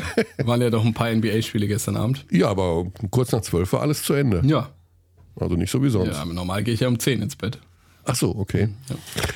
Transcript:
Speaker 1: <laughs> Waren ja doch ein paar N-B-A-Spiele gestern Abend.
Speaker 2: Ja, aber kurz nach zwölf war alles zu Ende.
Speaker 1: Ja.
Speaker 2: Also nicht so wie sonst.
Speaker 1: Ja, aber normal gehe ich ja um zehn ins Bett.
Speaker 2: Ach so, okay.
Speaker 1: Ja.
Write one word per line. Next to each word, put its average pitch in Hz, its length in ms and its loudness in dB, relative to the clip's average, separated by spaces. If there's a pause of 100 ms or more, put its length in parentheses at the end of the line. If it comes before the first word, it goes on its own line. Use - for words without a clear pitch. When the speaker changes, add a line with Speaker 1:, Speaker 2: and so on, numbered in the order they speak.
Speaker 1:
<laughs> - 440 -2
Waren 120 160 2
ja 120 80 4
doch 113 160 2
ein 113 80 2
paar 117 160 0
N-B-A-Spiele 110 580 0
gestern 101 300 -2
Abend. 113 340 -2
Speaker 2:
Ja, - 160 4
aber 90 380 2 (240)
kurz 123 240 0
nach 117 80 2
zwölf - 320 0
war 120 80 2
alles 143 220 -2
zu - 100 0
Ende. 135 320 2
Speaker 1:
Ja. 139 240 2 (680)
Speaker 2:
Also 87 200 -2
nicht 92 160 0
so 131 120 0
wie 139 60 4
sonst. 92 260 0
Speaker 1:
Ja, 71 60 -6
aber 82 120 -6
normal 90 300 -4
gehe 120 100 0
ich 113 60 0
ja 127 80 2
um 123 100 2
zehn 117 240 0
ins 101 140 -6
Bett. 113 240 -6 (460)
Speaker 2:
Ach 127 100 0
so, 101 200 0
okay. 101 340 0 (200)
Speaker 1:
Ja. - 60 -8 (400)